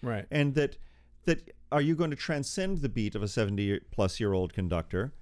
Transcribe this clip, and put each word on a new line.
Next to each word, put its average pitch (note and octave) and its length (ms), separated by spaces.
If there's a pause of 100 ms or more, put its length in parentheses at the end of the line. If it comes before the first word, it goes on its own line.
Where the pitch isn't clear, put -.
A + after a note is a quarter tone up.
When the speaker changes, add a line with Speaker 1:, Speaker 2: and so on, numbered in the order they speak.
Speaker 1:
Right. A2+ 300
Speaker 2:
And C#3+ 240
that, C#3+ 240 (460)
that - 260 (220)
are D3 80
you D3+ 160
going D#3+ 140
to C#3+ 60
transcend F3+ 600
the C#3+ 100
beat G#2+ 280
of G2 80
a - 40
seventy-plus G2+ 920
year G2+ 120
old F#2 200
conductor F2+ 680